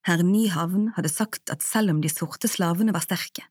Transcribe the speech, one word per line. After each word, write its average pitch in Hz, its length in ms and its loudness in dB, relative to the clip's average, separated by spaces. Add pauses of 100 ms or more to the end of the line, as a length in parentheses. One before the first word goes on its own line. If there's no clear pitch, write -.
Herr 170 200 2
Nyhavn 190 680 2
hadde 156 140 -2
sagt - 440 -6
at 147 120 -4
selv 214 280 2
om 156 80 4
de 156 80 0
sorte - 400 -4
slavene 190 440 2
var 170 100 -2
sterke - 480 -6